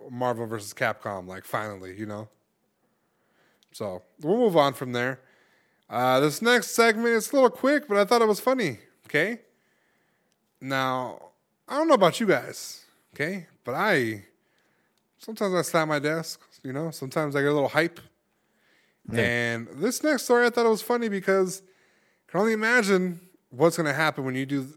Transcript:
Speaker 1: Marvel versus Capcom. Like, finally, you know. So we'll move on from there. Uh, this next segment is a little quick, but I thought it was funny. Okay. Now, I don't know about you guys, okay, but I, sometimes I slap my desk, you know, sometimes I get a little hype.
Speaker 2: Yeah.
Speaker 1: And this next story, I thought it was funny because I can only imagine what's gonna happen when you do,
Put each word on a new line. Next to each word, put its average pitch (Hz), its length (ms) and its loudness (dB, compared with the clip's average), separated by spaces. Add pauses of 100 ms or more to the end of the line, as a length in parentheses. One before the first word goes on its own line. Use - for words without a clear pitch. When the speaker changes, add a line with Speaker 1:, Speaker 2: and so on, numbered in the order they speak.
Speaker 1:
Marvel 120 380 -2
versus 107 260 -10
Capcom. 104 540 -4
Like, 92 180 -14
finally, 101 500 -8
you 107 120 -8
know. 107 220 -10 (1400)
So 92 300 -10 (200)
we'll 165 160 0
move 214 200 4
on 139 160 4
from 127 200 -8
there. 123 260 -4 (680)
Uh, 127 320 2
this 147 220 0
next 233 300 2
segment 233 380 2
is 226 220 0
a - 40 -2
little 254 160 6
quick, 285 360 0
but 202 100 -2
I 202 80 4
thought 240 180 4
it 220 40 4
was 208 120 2
funny. 226 400 -2 (260)
Okay. 202 360 -2 (1200)
Now, 131 720 -4 (360)
I 254 100 -6
don't 320 100 0
know 311 60 6
about 190 260 4
you 233 60 0
guys, - 600 -2 (280)
okay, 170 320 -8 (180)
but 123 120 -6
I, 135 500 0 (920)
sometimes 214 340 -4
I 180 80 2
slap 156 260 0
my 151 120 0
desk, 156 420 -6 (220)
you 131 100 -10
know, 160 160 -6
sometimes 143 460 -4
I 143 60 2
get 143 100 2
a - 20 2
little 139 160 2
hype. 165 300 -2 (1120)
Speaker 2:
Yeah. 113 80 -2
Speaker 1:
And 117 540 0
this 196 280 -2
next 302 220 0
story, 240 240 4
I - 20 4
thought 233 160 0
it 226 40 6
was 220 120 0
funny 240 280 -2
because 190 520 0 (680)
I - 20 -20
can 170 80 -2
only 220 140 2
imagine 202 640 2 (300)
what's 156 280 2
gonna 156 160 0
happen 147 320 0
when 131 80 -4
you 131 140 -4
do, 139 300 -4